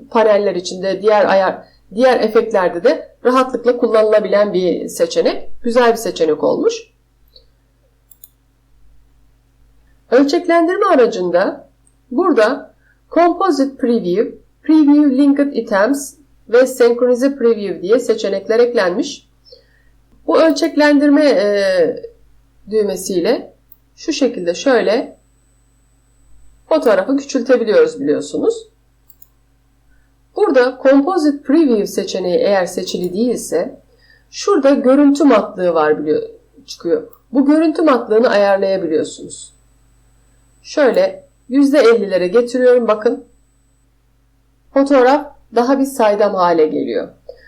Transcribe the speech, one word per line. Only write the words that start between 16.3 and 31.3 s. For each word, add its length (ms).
ve 180
Senkronize 680
Preview 460
diye 180
seçenekler 600
eklenmiş. 680
Bu 140
ölçeklendirme, 840
e, 800
düğmesiyle 840
şu 180
şekilde 400
şöyle 640
fotoğrafı 480
küçültebiliyoruz 840
biliyorsunuz. 680
Burada 480
Composite 600